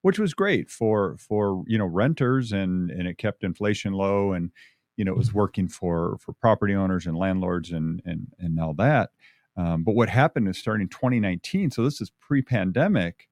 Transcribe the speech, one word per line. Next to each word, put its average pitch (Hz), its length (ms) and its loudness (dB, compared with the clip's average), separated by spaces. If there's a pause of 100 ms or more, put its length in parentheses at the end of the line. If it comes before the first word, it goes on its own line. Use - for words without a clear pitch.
which 185 160 2
was 202 160 0
great 196 380 0
for, 107 480 0
for, 101 480 -2
you 110 100 0
know, 104 80 0
renters, 123 640 0
and, 92 380 0
and 87 180 -4
it 87 120 -8
kept - 240 -4
inflation 104 500 -2
low, 98 380 0
and, 87 200 -4 (440)
you 107 100 -2
know, 95 60 0
it - 60 0
was 110 140 2
working 101 360 0
for, 85 520 -2
for - 140 -14
property 104 400 2
owners 92 320 0
and 82 100 -2
landlords 90 560 -2
and, 82 320 -4
and, - 360 -8
and 82 200 -2
all 80 140 -2
that. 117 380 2 (440)
Um, 82 280 0
but 107 100 2
what 110 160 4
happened 127 380 2
is 101 100 -2
starting 107 320 -2
twenty 123 300 0
nineteen, 107 500 0
so 120 140 -2
this 143 180 0
is 107 180 -8
pre-pandemic 117 1120 0